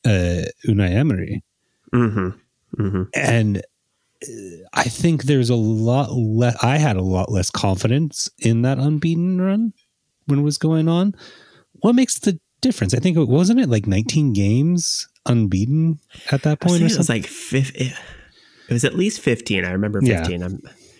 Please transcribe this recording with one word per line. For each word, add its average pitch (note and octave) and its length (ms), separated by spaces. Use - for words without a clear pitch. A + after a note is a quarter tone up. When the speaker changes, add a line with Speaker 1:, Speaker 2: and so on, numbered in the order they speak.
Speaker 1:
uh, F2 380
Unai G2+ 260
Emery. G#2 520
Speaker 2:
Mm-hmm. G#2+ 440
Mm-hmm. G2 220
Speaker 1:
And, A2 420
uh, - 720
I - 100
think D#3+ 400
there's C3 260
a B2 60
lot A2+ 560
le-, A#2 500
I B2+ 160
had C#3 200
a F#2 40
lot F#2 300
less F#2+ 180
confidence A2 800
in A2+ 240
that C3 140
unbeaten E3 640
run G3+ 340
when C#3+ 140
it D3 40
was D3 140
going D#3+ 320
on. F#3 260
What A#3+ 160
makes B3+ 240
the F3+ 200
difference? C3+ 340
I - 60
think E3 160
it, D3 140
wasn't F#3 320
it, E3 80
like, G#2+ 180
nineteen A2+ 460
games C3 760
unbeaten A#2+ 720
at C#3+ 140
that D3+ 180
Speaker 2:
I - 40
Speaker 1:
point F3 100
or E3+ 120
Speaker 2:
think A3+ 40
it C#3+ 60
was, C3+ 100
Speaker 1:
something? A2+ 140
Speaker 2:
like, - 80
fif-, - 460
it, B2+ 180
it A#2+ 40
was A#2+ 100
at C#3 120
least G3 260
fifteen. G2+ 420
I F2+ 80
remember G2+ 320
Speaker 1:
Yeah. G#2+ 160
Speaker 2:
fifteen. F2 240
I'm F#2 180